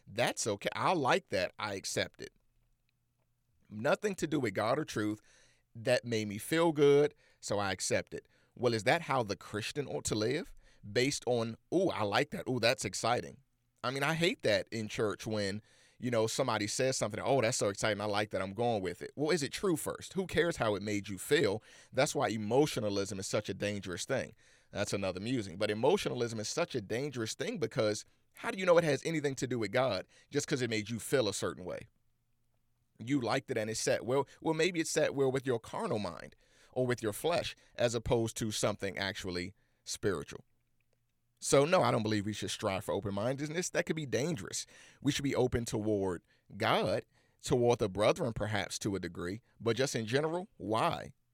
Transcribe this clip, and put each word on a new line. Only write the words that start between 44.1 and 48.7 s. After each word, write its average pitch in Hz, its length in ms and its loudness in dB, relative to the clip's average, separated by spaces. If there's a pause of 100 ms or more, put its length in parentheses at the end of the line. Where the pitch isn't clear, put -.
We 139 100 0
should 143 120 -2
be 139 120 0
open 120 300 2
toward 104 580 -2 (320)
God, 117 520 0 (360)
toward 120 360 4
the 110 100 2
brethren 117 460 2
perhaps 104 460 -2